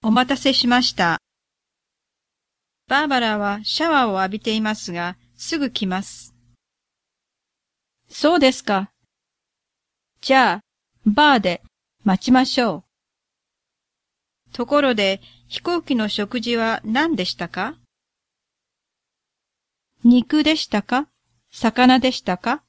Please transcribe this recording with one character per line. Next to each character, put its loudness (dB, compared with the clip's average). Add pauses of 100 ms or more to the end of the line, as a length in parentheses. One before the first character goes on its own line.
お 2
待 2
た 0
せ 0
し 2
ま 4
し -2
た。 0 (1700)
バ 0
ー -4
バ 0
ラ -2
は -4
シ -4
ャ 0
ワ 2
ー -
を -2
浴 -2
び -8
て -6
い -2
ま -2
す -14
が、 -8 (200)
す -8
ぐ -2
来 -6
ま -4
す。 -18 (1700)
そ 0
う 2
で 4
す -8
か。 -2 (1300)
じ 2
ゃ 4
あ、 -12 (460)
バ 4
ー 2
で -4 (400)
待 2
ち 2
ま 6
し -2
ょ -2 (1700)
う。 -20
と -6
こ 0
ろ 2
で、 0 (260)
飛 -14
行 -4
機 -2
の -2
食 -6
事 -4
は -2
何 0
で -2
し -8
た -8
か？ -10 (2250)
肉 4
で 2
し -6
た -2
か？ -4 (460)
魚 2
で 0
し -10
た -4
か？ -6